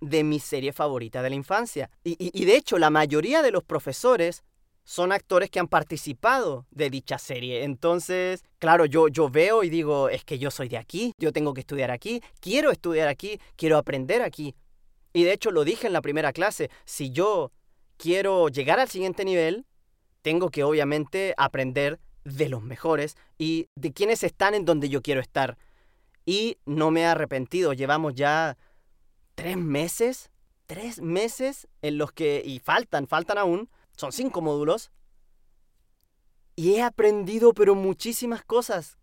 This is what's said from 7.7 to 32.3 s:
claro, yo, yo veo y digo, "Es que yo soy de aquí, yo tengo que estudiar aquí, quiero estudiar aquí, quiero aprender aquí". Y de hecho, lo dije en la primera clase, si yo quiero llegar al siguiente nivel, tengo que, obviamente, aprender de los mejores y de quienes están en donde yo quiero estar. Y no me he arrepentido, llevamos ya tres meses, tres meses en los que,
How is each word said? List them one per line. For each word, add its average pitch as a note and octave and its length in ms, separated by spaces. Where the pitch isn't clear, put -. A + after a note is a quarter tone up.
claro, E3 280
yo, D#3 220
yo D3 220
veo F#3+ 340
y E3+ 60
digo, D3 400
"Es - 160
que C#3 140
yo C#3 100
soy C3 200
de A#2+ 80
aquí, G#3 400
yo D#3 140
tengo D3+ 220
que C3 80
estudiar C3 300
aquí, G#3+ 300
quiero C4 320
estudiar D#3+ 360
aquí, F#3+ 320
quiero D#3 220
aprender C#3+ 440
aquí". D3+ 340
Y F3 100
de F3+ 100
hecho, G#3 180
lo D#3 120
dije A3 240
en F#3+ 60
la D#3 80
primera D3 320
clase, F3 360
si C3+ 280
yo E3+ 400
quiero F3+ 520
llegar C#3 300
al C4 100
siguiente F#3+ 340
nivel, F#3 420
tengo E3 260
que, C#3+ 140
obviamente, D3+ 720
aprender C#3 640
de C#3 260
los B2 120
mejores C#3+ 540
y D#3+ 380
de C#3+ 180
quienes G#3+ 300
están G3 320
en G3 100
donde D3 240
yo C#3 120
quiero C3+ 200
estar. B2+ 360
Y G#3 400
no D#3 260
me E3 100
he E3 40
arrepentido, D3+ 680
llevamos C#3+ 420
ya D3 420
tres F3+ 220
meses, F3 720
tres G#3+ 360
meses A3+ 640
en D3+ 160
los D3 140
que, D3 320